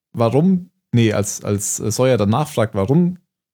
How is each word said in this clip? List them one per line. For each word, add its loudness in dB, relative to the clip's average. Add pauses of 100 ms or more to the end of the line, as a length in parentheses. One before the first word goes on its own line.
(140)
warum, 2 (200)
nee, 4
als, -4
als, -4
äh, -4
Sawyer 2
danach 0
fragt, -2
warum 0 (340)